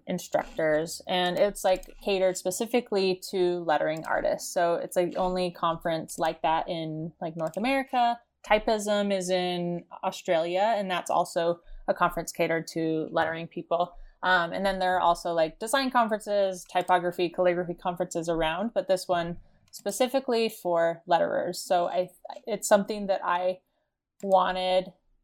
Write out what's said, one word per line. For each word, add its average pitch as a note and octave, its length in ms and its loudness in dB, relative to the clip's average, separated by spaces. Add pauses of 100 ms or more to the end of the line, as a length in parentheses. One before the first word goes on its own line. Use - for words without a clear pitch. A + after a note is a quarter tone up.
instructors. D#3+ 1000 -2
And F3+ 320 0
it's, G3+ 240 0
like, F#3 400 0
catered F#3 340 2
specifically G3 840 0 (120)
to F3+ 340 0
lettering D#3 400 0
artists. - 480 -2
So F3 220 2
it's, - 200 -6
like, F3 160 0
the - 60 -6
only F#3 340 0
conference E3 680 -4
like E3 240 -2
that D#3+ 260 0
in, D#3+ 500 -6
like, D#3+ 160 -8
North D#3+ 220 -4
America. B3 640 0 (280)
Typism G#3 640 2
is F#3 200 -2
in F3 520 -2 (200)
Australia, F#3 760 0
and G3+ 120 -2
that's F3 200 -2
also E3+ 500 0 (280)
a - 80 2
conference E3+ 360 0
catered E3 360 -2
to D#3+ 440 -2
lettering E3 360 -2
people. - 480 -4 (260)
Um, F3+ 320 2
and F#3+ 100 -2
then F#3+ 140 2
there F#3 200 2
are E3+ 40 0
also, E3+ 320 2
like, D#3+ 240 0
design C4 320 0
conferences, G#3 840 0
typography, F3 580 2
calligraphy F3 440 0
conferences F3 560 -4
around, E3 440 0
but - 140 -2
this F#3 200 0
one E3+ 300 -2 (340)
specifically B3 760 0
for E3+ 600 0
letterers. - 460 2
So F3 320 0
I, F#3 220 -2 (360)
it's G#3 220 -4
something G#3 400 2
that F#3+ 180 0
I F#3 340 0 (640)
wanted, F#3 720 4 (300)